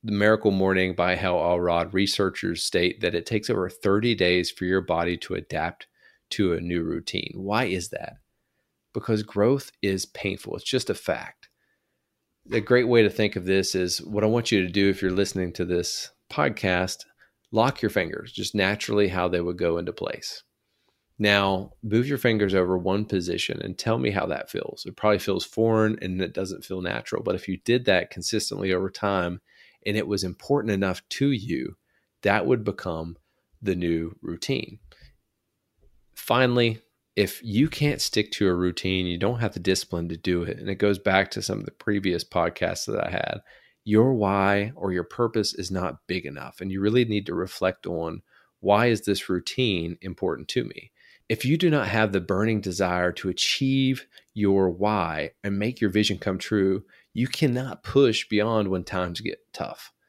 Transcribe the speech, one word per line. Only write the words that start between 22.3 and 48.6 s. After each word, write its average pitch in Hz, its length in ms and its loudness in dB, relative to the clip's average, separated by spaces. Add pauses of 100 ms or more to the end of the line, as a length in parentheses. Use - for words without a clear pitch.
over 92 220 4
one 95 280 0
position 87 580 -2
and - 160 -8
tell 113 180 0
me 123 140 -2
how 98 160 0
that - 240 -6
feels. - 340 -8
It - 120 -12
probably 104 240 4
feels 95 240 -2
foreign 110 580 2
and 92 180 -4
it 90 140 -2
doesn't 92 300 -6
feel 92 160 -6
natural. - 420 -4
But 92 140 -2
if - 100 -10
you 95 120 -4
did 123 260 0
that 90 260 2
consistently 98 640 -4
over 92 180 0
time 92 500 -2 (460)
and 107 100 0
it 107 120 -2
was 98 160 -2
important 107 480 -2
enough 95 380 -2
to 139 200 0
you, 101 460 -4 (460)
that 101 240 2
would 120 180 2
become 85 520 -6 (440)
the 98 160 0
new 82 440 -2
routine. 110 600 -6 (1300)
Finally, 120 680 2 (340)
if 98 300 0
you 117 240 2
can't 147 320 0
stick - 320 -2
to 98 160 2
a 90 60 4
routine, 90 520 0
you 87 120 -4
don't 113 220 0
have 107 120 -2
the 92 80 -8
discipline 87 480 0
to 82 80 -6
do 87 260 0
it. - 160 -6
And - 120 -6
it 95 60 -4
goes 101 220 2
back 95 340 2
to 98 100 -6
some 104 160 -4
of 104 80 -8
the - 60 -12
previous 98 520 -2
podcasts 87 600 -2
that - 200 -2
I 90 40 -6
had. - 320 -4 (420)
Your 113 300 6
why 101 600 2
or 95 180 -4
your 87 120 -2
purpose 113 480 -2
is 90 180 -8
not 92 360 -4
big 90 180 -4
enough, 71 360 -14
and 95 120 -6
you 95 80 -4
really 117 240 4
need 104 220 -2
to 82 80 -4
reflect 92 520 -2
on, 85 360 -6 (380)